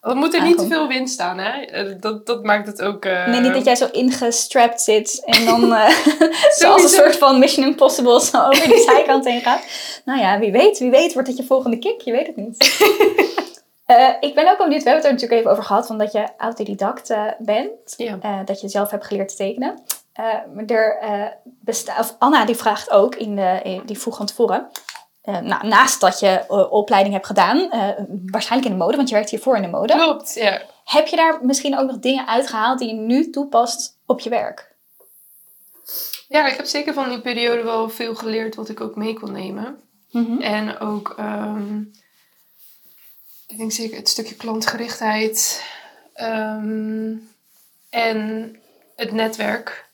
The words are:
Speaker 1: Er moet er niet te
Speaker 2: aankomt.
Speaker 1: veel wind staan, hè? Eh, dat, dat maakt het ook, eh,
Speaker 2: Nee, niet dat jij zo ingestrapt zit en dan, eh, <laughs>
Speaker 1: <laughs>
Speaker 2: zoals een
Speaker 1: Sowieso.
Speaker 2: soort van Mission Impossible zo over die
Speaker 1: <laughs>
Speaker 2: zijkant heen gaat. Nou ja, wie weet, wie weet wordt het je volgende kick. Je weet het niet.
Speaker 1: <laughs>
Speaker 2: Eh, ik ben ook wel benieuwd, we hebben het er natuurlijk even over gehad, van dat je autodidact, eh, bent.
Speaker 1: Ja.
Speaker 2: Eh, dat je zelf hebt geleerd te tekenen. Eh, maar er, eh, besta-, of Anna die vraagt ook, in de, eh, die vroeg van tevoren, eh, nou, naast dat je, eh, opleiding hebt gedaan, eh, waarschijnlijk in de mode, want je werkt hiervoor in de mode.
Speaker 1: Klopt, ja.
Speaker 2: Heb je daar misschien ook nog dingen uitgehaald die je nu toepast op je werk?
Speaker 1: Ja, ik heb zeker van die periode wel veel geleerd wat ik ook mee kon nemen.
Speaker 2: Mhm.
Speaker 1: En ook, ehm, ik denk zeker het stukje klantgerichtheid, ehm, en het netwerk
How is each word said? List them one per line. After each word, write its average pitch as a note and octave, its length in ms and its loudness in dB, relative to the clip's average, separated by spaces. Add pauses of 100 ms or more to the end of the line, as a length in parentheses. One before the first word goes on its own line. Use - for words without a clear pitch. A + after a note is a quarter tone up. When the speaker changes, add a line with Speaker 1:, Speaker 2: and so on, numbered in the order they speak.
Speaker 1:
Er B3 160 -2
moet D#4+ 180 0
er E4 80 4
niet E4+ 140 6
te - 60 2
Speaker 2:
aankomt. - 60 0 (100)
Speaker 1:
veel D4+ 100 -2
wind B3+ 220 -4
staan, F3+ 280 -6
hè? A3+ 220 -6
Eh, G3 400 -8
dat, G#3+ 260 -6
dat A#3 180 -4
maakt G#3 220 0
het G#3 160 -10
ook, G3+ 220 -6
eh, F3+ 220 -2
Speaker 2:
Nee, A#3+ 140 2
niet C4 140 4
dat C4 100 0
jij B3 120 4
zo A#3+ 160 0
ingestrapt A#3+ 880 0
zit G#3+ 420 0
en A3+ 200 2
dan, A#3 300 4
eh, G#3+ 140 6
<laughs> - 80 6
Speaker 1:
<laughs> - 20 -
Speaker 2:
zoals D#4+ 840 6
een E4+ 60 8
Speaker 1:
Sowieso. - 0 -
Speaker 2:
soort - 280 8
van C4+ 220 6
Mission C4+ 280 4
Impossible B3+ 540 4
zo A#3+ 220 2
over C#4 260 4
die G#4+ 180 8
Speaker 1:
<laughs> C4 60 6
Speaker 2:
zijkant C4+ 320 4
heen A#3+ 160 -2
gaat. B3 220 0 (420)
Nou C4 160 -2
ja, G3+ 180 2
wie G#3 140 0
weet, F4+ 260 6
wie B3+ 120 0
weet D#4 220 4
wordt B3+ 160 -2
het B3+ 80 -4
je B3+ 80 -8
volgende B3+ 340 0
kick. A4 220 -4
Je A#3+ 120 -6
weet C#4+ 140 0
het D#4+ 100 -10
niet. A3 220 -12
Speaker 1:
<laughs> - 800 2 (520)
Speaker 2:
Eh, B3+ 180 8 (120)
ik C#4+ 140 -4
ben D#4 160 4
ook G#4 80 4
wel F#4 80 2
benieuwd, D4 160 0
we - 80 2
hebben C4+ 40 6
het D#4 100 0
er C#4+ 80 4
natuurlijk A#3+ 280 0
even A3+ 100 0
over G#3 140 2
gehad, G#3+ 220 0
van A3 120 -8
dat G#3 140 -2
je G#3+ 160 -2 (100)
autodidact, G#3+ 720 -6
eh, G#3+ 140 -2 (140)
bent. A3+ 320 -2 (260)
Speaker 1:
Ja. A3 260 -8
Speaker 2:
Eh, G3+ 220 -6
dat G3 160 -6
je G3+ 80 -10
zelf G#3 220 -2
hebt G3+ 160 -8
geleerd G3 220 -6
te - 80 -14
tekenen. B3 420 -6 (340)
Eh, G#3+ 120 -10 (300)
maar G#3 120 -12
er, A3 320 0
eh, G#3 280 -6 (180)
besta-, - 560 -8
of - 180 -6
Anna B3+ 260 4
die A#3 100 0
vraagt G#3+ 360 -4
ook, A3 240 4
in G#3 220 -8
de, G3 60 -2
eh, F#3 420 -2
die G#3 140 -12
vroeg - 180 -8
van G#3 100 -8
tevoren, A3 420 -2 (540)
eh, G3 160 -6
nou, F3+ 280 -4
naast A3+ 340 4
dat F#3 200 2
je, G3+ 60 2
eh, F#3+ 460 2
opleiding G3+ 420 2
hebt F#3+ 120 -6
gedaan, G#3+ 440 2
eh, G#3+ 180 -2 (380)
waarschijnlijk B3 460 -2
in F#3 60 -2
de F3 60 0
mode, A#3+ 120 0
want C#4 120 0
je A3+ 60 -6
werkt G#3 160 0
hiervoor B3 260 -2
in G3+ 60 -2
de F3+ 60 -6
mode. G3 240 -2
Speaker 1:
Klopt, D#4 420 0
ja. G3+ 260 0 (240)
Speaker 2:
Heb D4+ 220 2
je E4+ 100 -4
daar D#4+ 260 2
misschien C4+ 360 0
ook C4+ 80 0
nog B3+ 120 -6
dingen C4 300 -2
uitgehaald A#3+ 500 -2
die B3 100 -6
je A3 120 -6
nu B3 300 0
toepast B3 680 -2 (100)
op - 140 -2
je A3+ 100 -10
werk? - 440 -8 (1500)
Speaker 1:
Ja, D4 200 0
ik - 80 -4
heb C#4+ 100 -10
zeker D4 280 -6
van C4+ 140 -4
die A#3+ 120 -8
periode A#3+ 420 -2
wel A3+ 260 -4
veel A3+ 260 -8
geleerd A3 400 -8
wat A3 140 -12
ik G#3+ 120 -14
ook A3 160 -12
mee A3 180 -6
kon G#3+ 180 -14
nemen. G3+ 480 -12 (300)
Speaker 2:
Mhm. A#3 300 -2
Speaker 1:
En G#3+ 380 -4
ook, G#3 400 -8
ehm, G#3+ 600 -8 (1700)
ik G#3+ 120 -20
denk A3 140 -6
zeker A3+ 240 -8
het - 120 -4
stukje - 260 -6
klantgerichtheid, A3 1300 -4 (480)
ehm, A3 1040 -6 (760)
en A3 680 -4 (400)
het A#3 160 -6
netwerk A3 800 -4